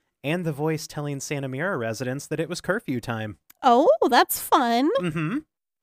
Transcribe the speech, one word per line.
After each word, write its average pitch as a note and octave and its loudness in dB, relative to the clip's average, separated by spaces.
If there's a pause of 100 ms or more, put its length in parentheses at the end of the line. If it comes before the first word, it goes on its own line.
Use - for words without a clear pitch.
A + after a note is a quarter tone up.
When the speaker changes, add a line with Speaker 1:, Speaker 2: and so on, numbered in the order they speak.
(240)
Speaker 1:
and E3 -4
the E3 -2
voice D#3 -4
telling D3 -8
Santa C#3 -6
Mira D3 -4
residents A#2+ -6
that D3+ -4
it D#3+ -4
was - -8
curfew E3 -4
time. A2 -6 (260)
Speaker 2:
Oh, C4 6 (220)
that's C#4+ 4
fun. B3+ 4 (100)
Speaker 1:
Mm-hmm. D#3+ -2 (460)